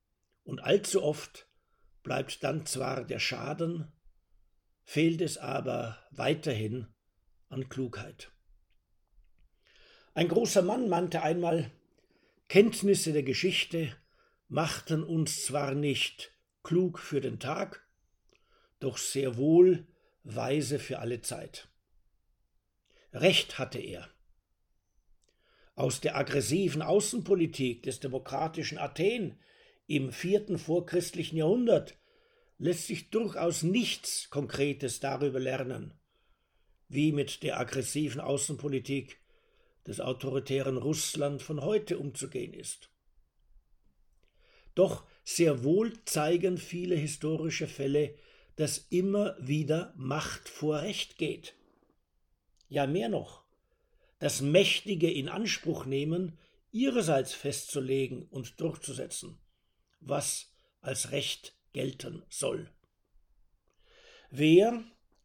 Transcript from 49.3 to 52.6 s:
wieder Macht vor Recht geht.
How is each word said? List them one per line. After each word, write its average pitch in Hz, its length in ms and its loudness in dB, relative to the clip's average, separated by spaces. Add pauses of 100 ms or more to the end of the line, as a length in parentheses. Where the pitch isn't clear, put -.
wieder 151 580 0
Macht 139 520 -6
vor 151 320 -2
Recht - 360 -6
geht. - 380 -6 (1120)